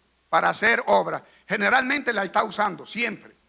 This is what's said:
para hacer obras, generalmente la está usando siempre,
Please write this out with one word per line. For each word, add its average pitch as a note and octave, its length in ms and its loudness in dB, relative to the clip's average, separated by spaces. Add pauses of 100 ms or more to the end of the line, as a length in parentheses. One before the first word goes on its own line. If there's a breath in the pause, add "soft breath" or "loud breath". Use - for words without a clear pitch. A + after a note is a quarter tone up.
(300)
para E3 200 2
hacer A3+ 380 2
obras, F3 340 2 (260 soft breath)
generalmente B3 640 0
la G3+ 120 -2
está G3 200 0
usando F#3+ 420 -4
siempre, G3+ 500 -8 (140)